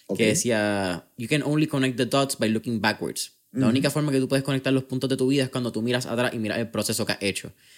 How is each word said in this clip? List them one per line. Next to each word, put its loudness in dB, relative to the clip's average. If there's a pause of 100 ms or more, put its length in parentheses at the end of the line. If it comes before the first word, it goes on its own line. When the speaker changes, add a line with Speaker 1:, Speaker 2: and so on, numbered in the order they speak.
Speaker 1:
Ok. -4
Speaker 2:
que 4
decía, 0 (100)
"You -8
can 0
only 2
connect 0
the 2
dots 0
by 2
looking 0
backwards." -4 (200)
La 2
Speaker 1:
Ujú. 6
Speaker 2:
única 2
forma 0
que 2
tú 2
puedes 0
conectar 0
los 2
puntos -4
de 0
tu 2
vida 2
es -6
cuando -4
tú -4
miras 0
atrás 0
y -4
miras -2
el -4
proceso -2
que -2
has -6
hecho. -4 (260)